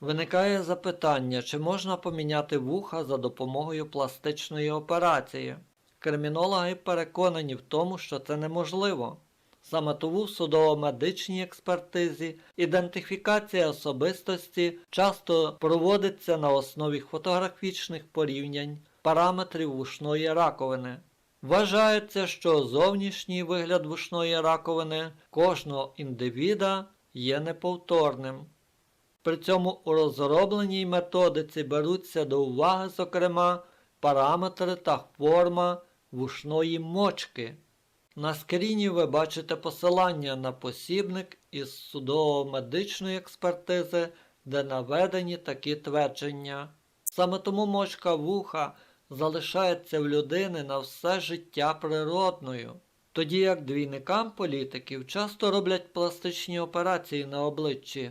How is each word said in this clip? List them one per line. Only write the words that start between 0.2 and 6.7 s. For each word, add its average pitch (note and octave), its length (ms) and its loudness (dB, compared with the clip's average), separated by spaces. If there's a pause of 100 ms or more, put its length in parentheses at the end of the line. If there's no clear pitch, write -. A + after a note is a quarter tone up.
запитання, D3+ 800 0
чи D3 160 -6
можна F3+ 380 -2
поміняти D3+ 600 -2
вуха D#3+ 460 -4
за C3+ 120 0
допомогою C#3+ 720 -4
пластичної D3+ 800 -4
операції. D3+ 840 0 (420)
Кримінологи E3+ 760 0